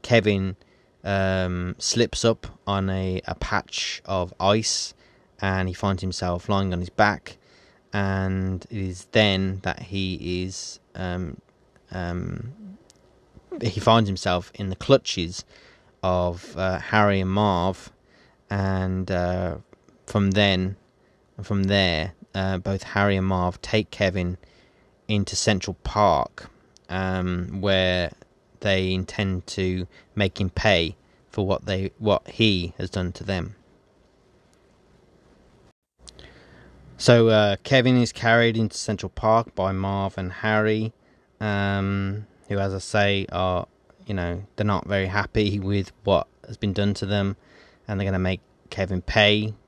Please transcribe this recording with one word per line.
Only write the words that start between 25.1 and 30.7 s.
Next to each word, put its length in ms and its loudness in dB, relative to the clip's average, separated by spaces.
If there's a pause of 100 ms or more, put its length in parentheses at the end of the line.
Central 460 0
Park, 680 0 (380)
um, 720 -4
where 520 2 (500)
they 300 2
intend 540 -4
to 400 -4 (280)
make 260 -2
him 80 0
pay 480 2 (320)